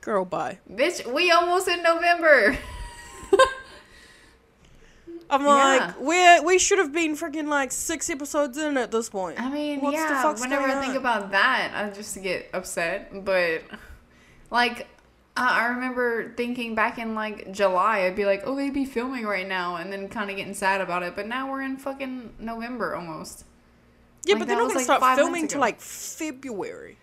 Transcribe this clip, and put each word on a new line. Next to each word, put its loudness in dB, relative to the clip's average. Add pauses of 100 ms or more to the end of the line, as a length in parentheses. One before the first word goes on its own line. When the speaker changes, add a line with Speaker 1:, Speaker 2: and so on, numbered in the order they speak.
Speaker 1:
Girl, -2
bye. -6 (120)
Speaker 2:
Bitch, -2
we 2
almost 4
in -2
November. 6 (720)
<laughs> 6 (1900)
Speaker 1:
I'm 4
Speaker 2:
Yeah. 4
Speaker 1:
like, 4
we're, 8
we 4
should 4
have 2
been 0
freaking, -6
like, 0
six -6
episodes -4
in -2
at -2
this -2
point. -6
Speaker 2:
I -4
mean, -4
Speaker 1:
What's -2
the -2
Speaker 2:
yeah, -2
Speaker 1:
fuck's 0
Speaker 2:
whenever -2
Speaker 1:
going 0
Speaker 2:
I -2
think -4
Speaker 1:
on? -2
Speaker 2:
about -2
that, 2
I -4
just -14
get -4
upset. -6
But, 2 (880)
like, 0 (500)
I, 2
I 2
remember -2
thinking -4
back 0
in, -6
like, -8
July, 2
I'd 0
be 0
like, 2
"Oh, -4
they'd -4
be -2
filming -6
right -2
now," -4
and -8
then -8
kinda -6
getting -8
sad 0
about -2
it. -6
But -6
now -6
we're -6
in -6
fucking -10
November -6
almost. -12 (800)
Speaker 1:
Yeah, 4
Speaker 2:
Like, 2
Speaker 1:
but -4
they're 0
Speaker 2:
that 2
Speaker 1:
not 4
Speaker 2:
was, -2
Speaker 1:
gonna 0
Speaker 2:
like, 0
Speaker 1:
start 4
Speaker 2:
five 4
months 6
Speaker 1:
filming 0
till, -4
Speaker 2:
ago. 2
Speaker 1:
like, 0
February. -10